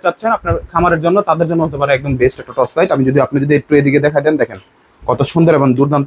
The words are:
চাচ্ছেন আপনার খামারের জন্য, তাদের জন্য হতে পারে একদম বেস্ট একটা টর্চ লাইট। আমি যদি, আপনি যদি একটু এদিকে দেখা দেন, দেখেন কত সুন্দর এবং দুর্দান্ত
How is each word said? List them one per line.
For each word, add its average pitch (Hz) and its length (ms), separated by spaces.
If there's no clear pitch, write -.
চাচ্ছেন 185 320
আপনার 170 180
খামারের 170 340
জন্য, 175 120
তাদের 160 200
জন্য 165 180
হতে 143 140
পারে 139 120
একদম 135 280
বেস্ট 123 200
একটা 127 160
টর্চ 127 200
লাইট। 170 180
আমি 135 140
যদি, 139 160
আপনি 143 180
যদি 147 160
একটু - 200
এদিকে 143 260
দেখা 151 200
দেন, 156 160
দেখেন 107 180
কত 123 160
সুন্দর 165 260
এবং 135 80
দুর্দান্ত 139 300